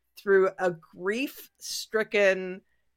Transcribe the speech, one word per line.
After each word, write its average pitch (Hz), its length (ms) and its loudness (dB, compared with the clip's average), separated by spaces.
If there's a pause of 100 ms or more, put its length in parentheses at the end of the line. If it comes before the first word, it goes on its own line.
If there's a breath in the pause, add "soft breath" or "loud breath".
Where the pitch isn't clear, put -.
(160)
through 190 420 4
a 185 120 0
grief-stricken 196 1900 -4 (360)